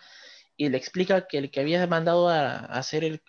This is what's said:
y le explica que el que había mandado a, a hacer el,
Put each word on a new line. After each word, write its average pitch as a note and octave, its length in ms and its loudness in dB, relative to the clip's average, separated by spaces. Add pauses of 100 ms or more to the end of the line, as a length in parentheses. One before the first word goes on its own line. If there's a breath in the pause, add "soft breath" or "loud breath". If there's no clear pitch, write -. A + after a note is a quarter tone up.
(560 loud breath)
y C#3+ 140 0
le B2+ 80 2
explica F#3 500 0
que D3+ 100 -4
el C#3 140 -4
que - 80 -4
había E3+ 260 2
mandado E3+ 440 2
a, D3 260 0
a - 240 -8
hacer D#3 240 -4
el, D#3 260 -4